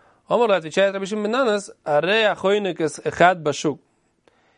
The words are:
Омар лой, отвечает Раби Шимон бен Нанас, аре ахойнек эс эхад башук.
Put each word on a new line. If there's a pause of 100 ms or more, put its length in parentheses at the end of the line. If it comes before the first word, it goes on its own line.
(280)
Омар
лой,
отвечает
Раби
Шимон
бен
Нанас, (120)
аре
ахойнек
эс
эхад
башук. (760)